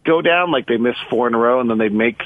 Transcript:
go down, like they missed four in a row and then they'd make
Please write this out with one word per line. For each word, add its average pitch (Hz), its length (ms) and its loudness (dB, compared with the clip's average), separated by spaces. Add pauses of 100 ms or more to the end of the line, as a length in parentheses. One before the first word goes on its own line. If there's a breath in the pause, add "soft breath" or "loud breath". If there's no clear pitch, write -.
go 160 180 2
down, 175 300 0
like 131 160 -2
they 120 80 0
missed 117 240 -2 (100)
four 120 160 0
in 117 80 0
a 117 40 0
row 120 240 2
and 120 80 -2
then 110 80 -2
they'd 110 160 0
make 110 320 0